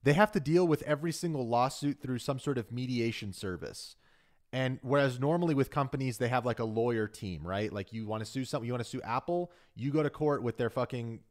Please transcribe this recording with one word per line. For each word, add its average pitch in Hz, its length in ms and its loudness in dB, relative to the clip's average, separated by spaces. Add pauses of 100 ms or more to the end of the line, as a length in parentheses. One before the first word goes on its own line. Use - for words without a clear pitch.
they 143 100 6
have 208 200 6
to 202 60 4
deal 165 280 4
with 151 160 4
every 151 280 0
single 151 360 -2
lawsuit 131 540 2
through 127 180 -2
some 135 200 -2
sort 139 180 -2
of 117 140 -6
mediation 117 600 -2
service. - 640 -8 (580)
And 131 280 -2
whereas 131 380 2
normally 165 340 2
with 135 160 2
companies, 135 480 -2
they 123 100 2
have, 120 180 2
like, 120 140 0
a 117 60 0
lawyer 113 420 0
team, 87 400 -8
right? 101 240 -2
Like, 98 220 -8
you 110 140 -6
wanna 110 180 -4
sue 131 180 -6
something, 120 220 -4
you 120 80 -2
wanna 120 100 -2
sue 127 200 -6
Apple, 175 480 -2 (240)
you 127 160 -2
go 156 120 2
to 143 60 2
court 147 340 0
with 120 140 -2
their 120 140 2
fucking 120 480 -4 (100)